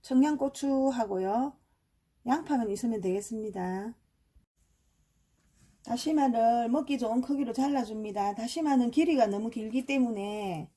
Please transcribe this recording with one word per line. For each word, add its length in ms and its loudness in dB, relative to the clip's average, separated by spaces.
청양고추하고요, 1500 0
양파만 460 0
있으면 300 -2
되겠습니다. 920 -4
다시마를 840 2
먹기 280 0
좋은 240 0
크기로 320 -2
잘라줍니다. 840 -2
다시마는 560 0
길이가 360 4
너무 220 -2
길기 360 -4
때문에 920 -2